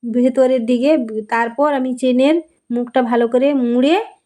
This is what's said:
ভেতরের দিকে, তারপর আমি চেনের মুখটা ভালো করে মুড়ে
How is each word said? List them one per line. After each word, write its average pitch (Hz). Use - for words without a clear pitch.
ভেতরের 254
দিকে, 247
তারপর 233
আমি 254
চেনের 262
মুখটা 247
ভালো 233
করে 254
মুড়ে 247